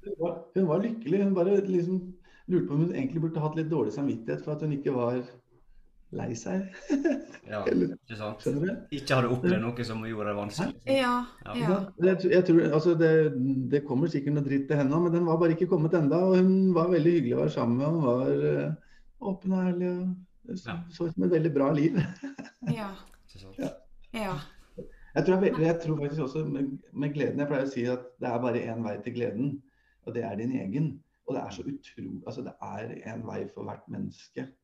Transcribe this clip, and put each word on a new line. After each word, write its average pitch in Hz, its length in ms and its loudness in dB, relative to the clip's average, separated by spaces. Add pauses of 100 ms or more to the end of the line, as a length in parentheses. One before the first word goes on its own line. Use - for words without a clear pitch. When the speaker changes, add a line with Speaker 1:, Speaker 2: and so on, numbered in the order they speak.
Speaker 1:
Hun 202 160 -6
var, 165 180 -4 (180)
hun 190 120 4
var 156 140 2
lykkelig. 202 420 0
Hun 196 120 2
bare 190 260 4
liksom 185 520 -2 (360)
lurte 180 180 2
på 139 60 -4
om 147 120 2
hun - 100 -2
egentlig 135 260 -2
burde 160 180 -2
hatt 151 160 -2
litt 156 140 -2
dårlig 117 240 0
samvittighet 143 500 -4
for 151 100 -6
at 147 80 -6
hun 156 120 -2
ikke 139 200 -2
var 123 280 0 (920)
lei 113 220 -6
seg. 185 340 -4 (220)
<laughs> 285 380 0 (240)
Speaker 2:
Ja, 104 140 -4
Speaker 1:
Eller, - 320 0 (100)
Speaker 2:
ikke 117 80 -10
sant? 107 240 -8
Speaker 1:
skjønner 139 220 -2
du? 180 340 -4
Speaker 2:
Ikke 135 200 0
hadde 123 120 4
opplevd 123 300 2
Speaker 1:
Hæ? 101 40 0
Speaker 2:
noe 120 220 -4
som 110 220 -6
gjorde 107 240 -4
det 104 80 -2
vanskelig. 104 380 -4 (100)
Speaker 3:
Ja, 247 400 2 (200)
Speaker 2:
Ja. 104 80 -8
Speaker 3:
ja. - 20 -6
Speaker 1:
Ja, 175 220 2 (280)
jeg 185 140 6
tr-, 180 120 2
jeg 180 140 6
tror, 170 160 8 (100)
altså, 156 240 4
det, 160 140 6 (600)
det 143 160 2
kommer 127 220 0
sikkert 139 300 -2
noe 143 80 0
dritt 135 240 0
til 151 80 2
henne, 143 240 2
men 175 100 2
den 175 140 4
var 165 120 4
bare 170 140 6
ikke 170 160 2
kommet 160 260 2
enda, 156 240 4
og 185 200 6
hun 190 360 6
var 165 140 4
veldig 170 240 4
hyggelig 127 240 2
å 135 60 2
være 151 100 2
sammen 120 260 2
med, 139 100 2
hun 160 180 2
var, 127 260 2
eh, 147 400 0 (480)
åpen 190 320 -4
og 185 160 2
ærlig, 180 220 0
og 180 260 -2 (320)
det 185 120 -8
så, - 100 -12
Speaker 2:
Ja. 170 80 -6 (120)
Speaker 1:
så - 200 -6
ut 165 40 -8
som 185 100 0
et 180 80 4
veldig 160 220 2
bra 139 200 2
liv. 160 240 4 (380)
<laughs> - 440 -6
Speaker 3:
Ja. 202 100 -6 (380)
Speaker 2:
Ikke - 140 -20
sant? 95 180 -18
Speaker 1:
Ja. 285 100 -6 (440)
Speaker 3:
Ja. 202 240 -4 (800)
Speaker 1:
Jeg 156 100 2
tror 185 180 6
jeg, 151 160 2
jeg 165 220 2
tror 151 160 -2
faktisk 143 240 -2
også 151 260 -4
med, 139 240 -2 (220)
med 143 200 -2
gleden, 139 260 -2
jeg 143 100 0
pleier 139 180 0
å 135 60 -6
si 120 120 -2
at 123 200 -2 (160)
det 123 80 -4
er 117 100 0
bare 117 240 0
en 113 200 -6
vei 104 200 -4
til 117 100 -8
gleden, 120 380 -2 (560)
og 117 80 -10
det 117 80 -4
er 110 140 -6
din 120 180 -2
egen. 123 380 -2 (340)
Og 131 80 -4
det - 80 -6
er 104 80 -10
så 95 160 -12
utro-, - 580 -12
altså, 117 180 -10
det 104 180 -12
er 104 340 -10 (160)
en 113 160 -10
vei 104 160 -6 (100)
for - 140 -12
hvert 107 220 -12
menneske. 101 580 -10 (160)